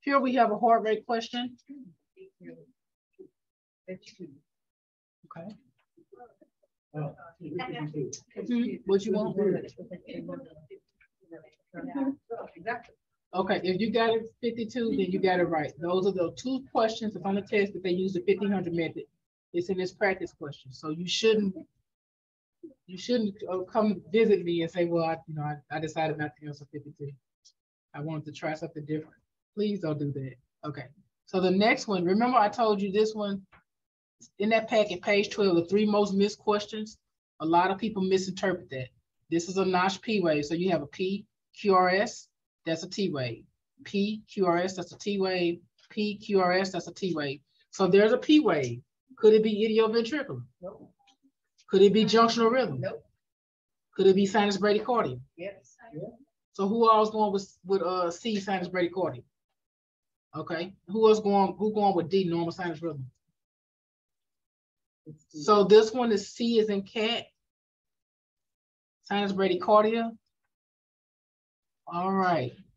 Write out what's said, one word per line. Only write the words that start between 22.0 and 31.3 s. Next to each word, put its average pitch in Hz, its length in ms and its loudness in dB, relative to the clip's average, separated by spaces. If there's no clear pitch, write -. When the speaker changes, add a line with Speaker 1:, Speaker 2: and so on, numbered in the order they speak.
Speaker 1:
you 180 100 -16
shouldn't, 214 380 -2
uh, 185 60 -4
come 214 300 0
visit 202 320 4
me 170 200 -2
and 165 80 -4
say, 175 160 0
"Well, 170 180 0
I, 160 220 -4
you 156 80 -12
know, 151 80 -6
I, 147 160 -6
I 156 100 -6
decided 156 360 -4
not 151 140 -6
to 151 60 -16
answer 147 260 -14
fifty-two." 143 400 -14
I 143 80 -14
wanted 151 240 -8
to 151 80 -16
try 156 220 -8
something 156 320 -12
different. 151 260 -8
Please 208 220 -2
don't 151 180 -4
do 143 140 -4
that. 131 220 -10
Okay. 147 220 -10
So 190 140 -2